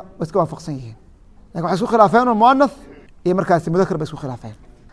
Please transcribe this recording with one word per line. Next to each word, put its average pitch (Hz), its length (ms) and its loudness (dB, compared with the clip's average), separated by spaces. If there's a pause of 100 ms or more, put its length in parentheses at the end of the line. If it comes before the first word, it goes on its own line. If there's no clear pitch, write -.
(180)
way - 80 -6
iska 190 140 -2
waafaqsan 160 360 -4
yihiin. 117 200 -14 (580)
Laakiin 160 120 -6
waxay 170 120 -2
isku 208 100 -4
khilaafeen 220 400 4
oo 240 80 2
muannas 262 360 4 (520)
iyo 175 120 0
markaasi 175 340 0
mudakar 175 280 0
bay 151 80 -6
isku 143 120 -12
khilaafeen. 120 380 -12 (380)